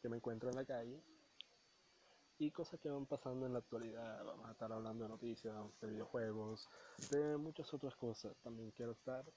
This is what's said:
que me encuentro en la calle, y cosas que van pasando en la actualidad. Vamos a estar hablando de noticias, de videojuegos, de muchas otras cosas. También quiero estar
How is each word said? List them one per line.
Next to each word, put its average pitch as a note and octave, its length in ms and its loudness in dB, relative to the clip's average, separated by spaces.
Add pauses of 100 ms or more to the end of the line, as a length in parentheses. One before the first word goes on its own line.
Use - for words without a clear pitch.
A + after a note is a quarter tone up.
que A#2+ 80 0
me A#2 80 2
encuentro A#2 320 2
en B2 60 2
la C3 100 0
calle, B2+ 380 -2 (1300)
y D3+ 140 4
cosas E3 280 -4
que D3+ 100 0
van C#3 160 0
pasando C3 400 0
en B2+ 80 2
la A#2+ 60 4
actualidad. A2+ 640 -4
Vamos A2+ 220 -6
a A2+ 60 -8
estar A2 180 -2
hablando A2+ 320 0
de G#2+ 60 0
noticias, A2+ 460 -2 (240)
de A2 80 -4
videojuegos, A2 840 0 (420)
de D3 260 8
muchas D#3 360 -2
otras C#3 220 0
cosas. A2 460 0
También A2+ 300 -6
quiero A#2 220 -2
estar B2+ 300 -2 (140)